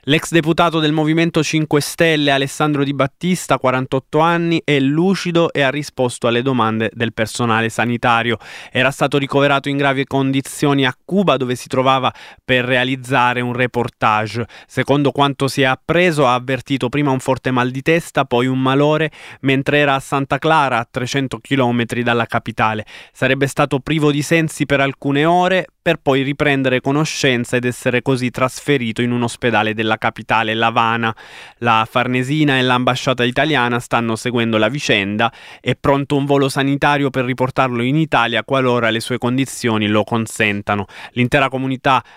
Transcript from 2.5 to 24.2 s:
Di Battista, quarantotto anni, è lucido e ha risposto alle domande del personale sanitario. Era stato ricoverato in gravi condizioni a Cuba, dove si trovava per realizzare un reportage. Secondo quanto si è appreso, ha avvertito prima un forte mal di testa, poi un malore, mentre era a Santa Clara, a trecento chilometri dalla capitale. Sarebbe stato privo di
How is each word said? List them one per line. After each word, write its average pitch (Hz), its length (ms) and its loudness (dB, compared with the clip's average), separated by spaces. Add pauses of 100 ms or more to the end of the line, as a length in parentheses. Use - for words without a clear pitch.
Di 143 120 -2
Battista, 139 640 -2
quarantotto 131 640 0
anni, 170 440 2
è 147 140 2
lucido 165 720 2
e 139 80 -2
ha 135 80 4
risposto 131 580 -4
alle 120 140 2
domande 113 540 0
del 117 180 -4
personale 113 560 0
sanitario. 117 720 0 (340)
Era 131 180 2
stato 143 280 0
ricoverato 139 500 0
in 139 80 -4
gravi 139 300 0
condizioni 135 800 0
a 127 180 -2
Cuba, 170 320 2
dove 123 200 -2
si - 120 -14
trovava 131 420 0 (320)
per 127 220 0
realizzare 123 800 0
un 123 100 -4
reportage. 117 920 -2 (200)
Secondo 139 440 0
quanto 139 360 0
si 135 140 -4
è 131 60 4
appreso, 156 600 0
ha 123 60 4
avvertito 127 560 -2
prima 143 220 0
un 131 100 0
forte 131 300 -2
mal 127 200 0
di 131 120 -8
testa, 160 420 0
poi 123 220 0
un 131 140 0
malore, 147 500 2 (300)
mentre 135 360 0
era 143 200 2
a 135 40 -2
Santa 139 380 -2
Clara, 143 400 2
a 117 120 -4
trecento 131 460 -4
chilometri 120 680 -2
dalla 117 220 0
capitale. 110 600 -2 (260)
Sarebbe 135 340 0
stato 139 340 0
privo 151 300 0
di 143 120 0